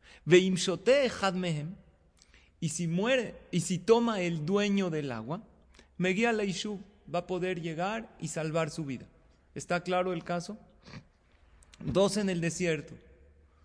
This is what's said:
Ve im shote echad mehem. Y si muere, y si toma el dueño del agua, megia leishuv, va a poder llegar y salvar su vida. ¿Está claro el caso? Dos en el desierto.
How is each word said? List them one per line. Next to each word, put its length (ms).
Ve 140
im 160
shote 500
echad 300
mehem. 420
Y 60
si 180
muere, 480
y 100
si 180
toma 420
el 260
dueño 420
del 220
agua, 320
megia 340
leishuv, 460
va 60
a 80
poder 340
llegar 600
y 80
salvar 420
su 140
vida. 240
¿Está 260
claro 300
el 100
caso? 340
Dos 360
en 140
el 100
desierto. 540